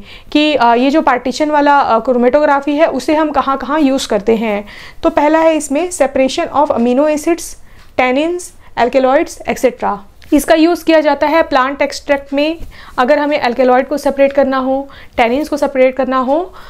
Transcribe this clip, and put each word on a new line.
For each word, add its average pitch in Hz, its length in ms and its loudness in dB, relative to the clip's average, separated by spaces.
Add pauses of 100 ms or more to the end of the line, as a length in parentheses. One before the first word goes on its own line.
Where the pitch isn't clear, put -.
(320)
कि, 302 240 2
आ, 233 180 4
ये 254 160 2
जो 311 120 2
पार्टीशन 262 480 0
वाला, 285 240 2
आ, 233 260 2
क्रोमेटोग्राफी 277 760 2
है 320 120 2
उसे 269 260 -2
हम 302 160 0
कहाँ 269 280 -2
कहाँ 294 220 -4
यूज़ 269 280 0
करते 220 280 0
हैं, 208 280 -4 (380)
तो 330 80 2
पहला 311 280 2
है 320 180 2
इसमें 302 340 -4
separation 277 640 -2
of 294 240 2
amino 247 300 2
acids, 302 460 -4 (460)
tannins, 302 500 -2 (280)
alkaloids, 262 600 0 (100)
et - 160 -4
cetera। 202 320 -2 (360)
इसका 302 220 2
यूज़ 330 300 2
किया 320 160 4
जाता 294 260 0
है 320 160 2
प्लांट 277 400 0
एक्सट्रैक्ट 277 500 -4
में। 302 240 -2 (420)
अगर 262 200 2
हमें 294 240 -2
alkaloid 254 460 2
को 302 100 -4
सेपरेट 277 340 0
करना 269 260 0
हो, 262 180 -2 (420)
tannins 262 300 0
को 302 80 -4
सेपरेट 262 400 0
करना 254 220 -2
हो, 285 340 -2 (180)